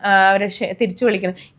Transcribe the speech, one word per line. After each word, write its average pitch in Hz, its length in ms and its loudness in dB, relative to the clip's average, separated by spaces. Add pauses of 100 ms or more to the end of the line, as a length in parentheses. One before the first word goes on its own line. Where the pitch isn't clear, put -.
ആ, 196 240 4
അവരെ 196 180 0
ക്ഷ-, 190 340 -6
തിരിച്ചു 208 240 -4
വിളിക്കണം. 185 280 -2 (260)